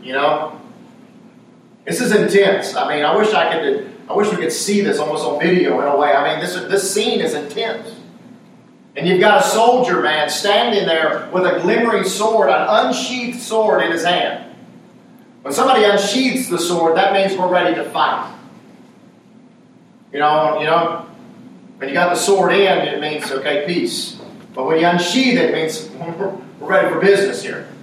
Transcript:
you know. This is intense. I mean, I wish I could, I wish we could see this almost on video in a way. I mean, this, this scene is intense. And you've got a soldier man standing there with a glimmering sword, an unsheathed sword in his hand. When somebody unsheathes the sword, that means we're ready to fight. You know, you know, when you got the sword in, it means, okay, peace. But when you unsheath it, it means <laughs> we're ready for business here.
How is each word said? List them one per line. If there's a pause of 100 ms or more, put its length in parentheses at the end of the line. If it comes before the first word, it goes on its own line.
you
know. (1300)
This
is
intense.
I
mean,
I
wish
I
could, (180)
I
wish
we
could
see
this
almost
on
video
in
a
way.
I
mean,
this,
this
scene
is
intense. (1000)
And
you've
got
a
soldier
man
standing
there
with
a
glimmering
sword,
an
unsheathed
sword
in
his
hand. (880)
When
somebody
unsheathes
the
sword,
that
means
we're
ready
to
fight. (1800)
You
know,
you
know, (680)
when
you
got
the
sword
in,
it
means,
okay,
peace. (340)
But
when
you
unsheath
it,
it
means
<laughs>
we're
ready
for
business
here. (160)